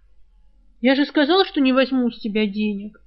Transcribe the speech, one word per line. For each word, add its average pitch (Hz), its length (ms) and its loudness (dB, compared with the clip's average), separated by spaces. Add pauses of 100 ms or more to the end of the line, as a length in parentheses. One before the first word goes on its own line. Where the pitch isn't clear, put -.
(800)
Я 254 160 2
же 285 80 2
сказал, 311 400 2
что 349 160 -4
не 262 120 2
возьму 254 380 0
с - 80 -14
тебя 214 280 -2
денег. 208 600 -6